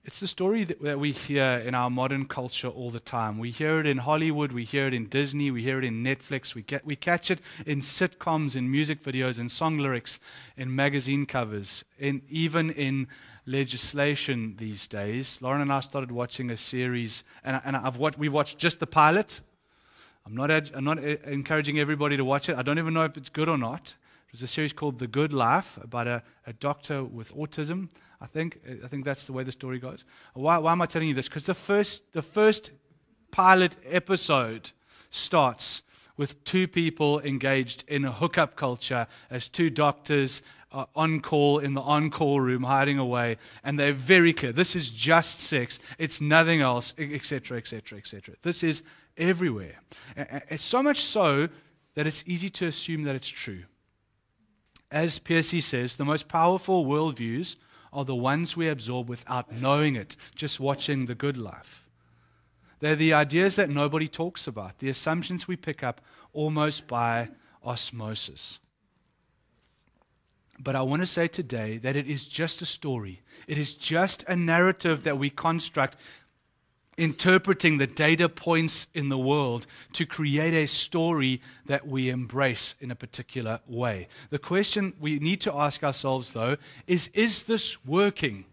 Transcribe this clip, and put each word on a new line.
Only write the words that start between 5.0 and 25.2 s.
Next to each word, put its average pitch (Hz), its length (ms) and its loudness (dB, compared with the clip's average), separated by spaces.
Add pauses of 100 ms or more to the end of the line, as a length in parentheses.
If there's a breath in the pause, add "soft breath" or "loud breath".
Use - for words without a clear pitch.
Disney, 139 460 0
we 117 100 -4
hear 135 160 0
it 131 60 -2
in 113 180 -2
Netflix, 135 500 -4
we 113 100 -12
get, 139 220 -8
we 151 120 -6
catch 175 340 0
it 175 80 0 (260 loud breath)
in 143 160 -2
sitcoms, 156 760 -2
in 127 160 -2
music 151 320 0
videos, 127 340 -2
in 120 100 -6
song 160 300 0
lyrics, 135 400 -4 (380 loud breath)
in 127 180 -6
magazine 139 520 0
covers, 107 580 -4 (120)
in, 139 320 -4
even 160 420 0
in 135 360 -2 (400 loud breath)
legislation 131 1080 -2
these 107 320 -8
days. 110 520 -6
Lauren 135 200 0
and 139 120 0
I 135 60 2
started 131 320 -6
watching 120 400 -6
a 113 60 -6
series, 123 680 -4 (220 loud breath)
and, 131 200 -2
and 135 120 -2
I've 123 200 -4
wat-, 143 220 -2
we've 147 140 0
watched 143 260 0
just - 220 0
the 156 80 -4
pilot. 160 520 4 (840 soft breath)
I'm 107 80 -14
not 139 160 0
ad-, 151 240 2
I'm 131 80 -6
not, 156 160 0
uh, 147 260 -2
encouraging 147 540 0
everybody 147 380 2
to 135 80 2
watch 139 240 0
it. 156 80 -2
I 127 60 -4
don't 147 180 0
even 160 140 -2
know 160 100 2
if 151 120 -4
it's 135 140 -14
good 156 180 0
or 160 80 2
not. 127 380 -6 (360 soft breath)
It - 40 -20
was 120 80 -12
a 127 40 -8
series 151 260 -2
called 135 280 -4
The 123 80 -6
Good 147 240 0